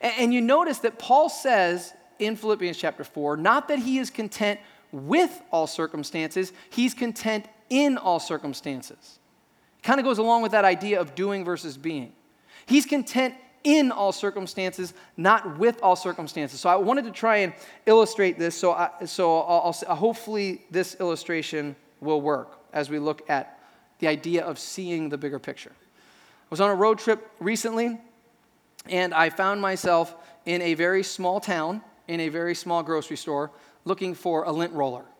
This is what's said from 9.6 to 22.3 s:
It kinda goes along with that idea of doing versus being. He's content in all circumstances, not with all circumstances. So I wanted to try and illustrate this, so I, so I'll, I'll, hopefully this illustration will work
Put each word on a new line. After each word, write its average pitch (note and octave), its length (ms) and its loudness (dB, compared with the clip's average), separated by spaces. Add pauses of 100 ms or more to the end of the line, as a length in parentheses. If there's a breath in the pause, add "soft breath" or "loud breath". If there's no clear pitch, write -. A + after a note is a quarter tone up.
It - 40 -20
kinda C4 200 2
goes A#3+ 140 0
along A#3 240 4
with A3 120 -2
that G#3 120 6
idea F#3+ 340 4
of D3+ 160 -4
doing G3 280 -4
versus E3 340 -6
being. C#3+ 360 -8 (520 soft breath)
He's C#4 200 4
content B3+ 500 -2 (300)
in D4 260 6
all G3+ 200 0
circumstances, F#3 800 -4 (240 loud breath)
not F#3 400 4
with A3+ 240 2
all F#3 140 6
circumstances. D3+ 640 -8
So F3+ 100 0
I F3+ 60 6
wanted A3+ 300 2
to A3+ 60 -10
try A3 260 2
and F#3 160 0 (320 loud breath)
illustrate A3 520 6
this, E3 180 -2
so F3+ 160 2
I, E3+ 200 0 (140)
so E3 360 2
I'll, E3+ 340 2 (120)
I'll, F3+ 80 0
hopefully G#3 720 -2
this F3 300 -2
illustration D#3+ 760 -4 (240)
will D3+ 220 0
work C#3 380 -4 (120)